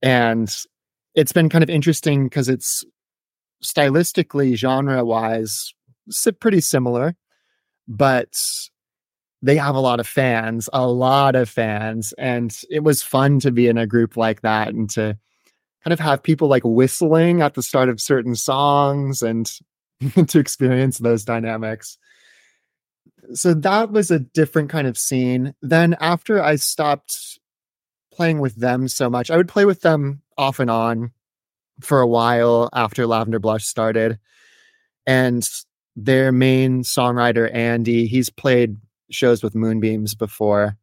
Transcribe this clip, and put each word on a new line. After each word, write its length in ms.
And 520
it's 180
been 160
kind 160
of 60
interesting 600
'cause 180
it's 360
stylistically, 920
genre-wise, 1160
si-, 220
pretty 280
similar, 560
but 480
they 120
have 180
a 60
lot 200
of 60
fans, 680
a 160
lot 480
of 140
fans. 640
And 420
it 120
was 200
fun 380
to 100
be 180
in 80
a 100
group 300
like 240
that 280
and 220
to 280
kind 80
of 80
have 220
people, 260
like, 160
whistling 800
at 100
the 100
start 280
of 100
certain 360
songs 840
and 240
<laughs> 420
to 100
experience 580
those 280
dynamics. 720
So 180
that 400
was 180
a 80
different 520
kind 160
of 100
scene. 640
Then 400
after 420
I 140
stopped 840
playing 280
with 180
them 320
so 220
much, 200
I 60
would 120
play 180
with 160
them 400
off 200
and 120
on 420
for 200
a 80
while 640
after 340
Lavender 320
Blush 280
started. 520
And 400
their 360
main 500
songwriter, 720
Andy, 520
he's 240
played 480
shows 320
with 120
Moonbeams 600
before. 680